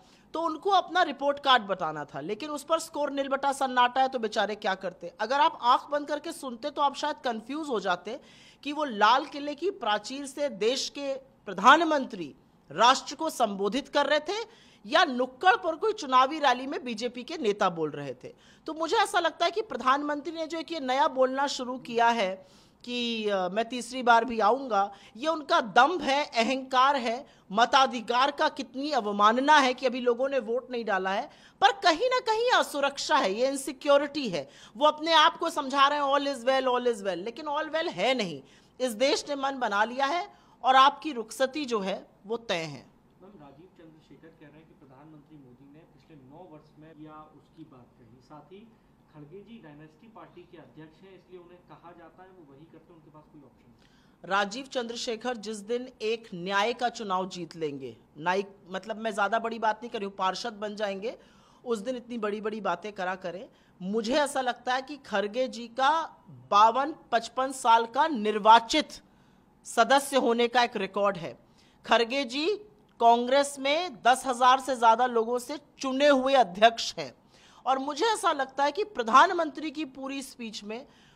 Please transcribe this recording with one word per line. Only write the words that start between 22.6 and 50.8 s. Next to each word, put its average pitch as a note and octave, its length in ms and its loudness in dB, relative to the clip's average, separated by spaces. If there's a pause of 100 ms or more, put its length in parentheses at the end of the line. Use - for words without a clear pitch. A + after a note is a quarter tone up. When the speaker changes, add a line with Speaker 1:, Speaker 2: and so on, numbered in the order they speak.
Speaker 1:
कि, A#3 460 -4
अ, F#3 200 0
मैं A3+ 200 -4
तीसरी B3 340 -8
बार A#3 220 8
भी A#3 140 -2
आऊंगा, G#3+ 540 2 (240)
ये C4+ 100 -6
उनका D#4+ 340 2
दंभ C4+ 400 4
है, C#4+ 240 0
अहंकार C4 680 2
है, A#3+ 320 -4 (240)
मताधिकार B3 800 2
का D4 180 0
कितनी C#4 420 -8
अवमानना A#3 680 4
है B3+ 160 4
कि B3+ 120 -4
अभी B3+ 140 -2
लोगों B3 300 0
ने C#4 100 -2
वोट B3 320 -4
नहीं A#3 140 -6
डाला F#3+ 240 0
है, A3+ 200 -2 (320)
पर G4+ 100 6
कहीं G4 380 0
ना B4+ 100 0
कहीं A#4+ 320 0
असुरक्षा C#4+ 680 0
है, G3 160 2
ये A#3+ 140 0
इनसिक्योरिटी C#4+ 840 0
है। D3+ 200 -6 (280)
वो C#4 80 2
अपने D4+ 280 2
आप D#4+ 240 6
को E4 120 -2
समझा C#4 380 2
रहे D4 120 0
हैं, C#4+ 60 0
"All C#4 180 0
is C#4 160 -4
well, C4 280 0
all B3 160 0
is A#3+ 140 0
well," G3 180 -6
लेकिन A#3 300 -10
all D4+ 200 -4
well D#4+ 220 -4
है A3+ 260 0
नहीं। F3 280 -6 (380)
इस B3+ 120 -2
देश C4+ 380 0
ने C#4+ 60 -6
मन C4+ 240 -6
बना G#3 240 0
लिया B3 220 -2
है F4 280 -4 (300)
और C4 120 6
आपकी C#4 360 6
रुखसती C4 540 -4
जो A#3 140 -2
है, G3 280 -6 (200)
वो A#3 100 -6
तय A3 180 -6
है। D3 320 -8 (340)
Speaker 2:
मैम, G3 100 -20 (100)
राजीव C#3+ 240 -20
चंद्रशेखर D#3+ 640 -20
कह D#3+ 200 -20
रहे D3 100 -20
हैं D#3+ 100 -20
कि D#3+ 180 -20
प्रधानमंत्री D3 520 -20
मोदी C3+ 360 -20
ने D#3 60 -20
पिछले - 360 -20
नौ D3 360 -20
वर्ष D3+ 180 -20 (100)
में D#3 260 -20
या D#3 320 -20
उसकी C#3 260 -20
बात B2+ 220 -20 (140)
कही। B2 220 -20
साथ D3+ 320 -20
ही G3 60 -20 (540)
खड़गे D3+ 260 -20
जी G#3+ 240 -20
डायनेस्टी D#3 440 -20
पार्टी F3 340 -20
के E3+ 160 -20
अध्यक्ष D3 440 -20